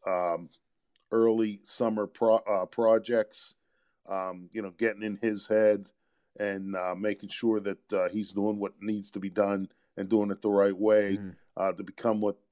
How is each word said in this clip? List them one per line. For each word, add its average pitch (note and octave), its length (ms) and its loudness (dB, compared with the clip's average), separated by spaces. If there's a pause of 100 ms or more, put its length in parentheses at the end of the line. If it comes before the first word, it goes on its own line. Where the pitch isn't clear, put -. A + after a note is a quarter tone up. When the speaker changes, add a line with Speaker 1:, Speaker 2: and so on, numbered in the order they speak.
Speaker 1:
um, F2 440 -2 (640)
early A2+ 500 2
summer A2 460 -2
pro-, A2 300 2
uh, G2 280 -2
projects, A2+ 880 0 (540)
um, F#2 440 -8
you A2 80 -6
know, G2+ 100 -8
getting G#2 340 -2
in G#2+ 120 -4
his G#2+ 300 -2
head G#2+ 420 4 (500)
and, G2 360 -4
uh, F2+ 220 -4
making G2+ 320 -4
sure A2 320 0
that, G2 320 -8
uh, F#2 160 0
he's G2+ 240 -4
doing G#2 260 -2
what G2 140 -4 (100)
needs G#2 300 -4
to G#2 80 -8
be F#2+ 100 -6
done G2 380 0 (280)
and G2 120 -8
doing G#2 240 2
it - 100 -8
the G#2+ 80 2
right G2+ 260 4
way, G#2 400 4
Speaker 2:
Mm. G2 200 -10 (200)
Speaker 1:
uh, F#2+ 160 -2
to F2+ 120 -10
become G#2+ 360 -2
what, G#2 180 -2 (140)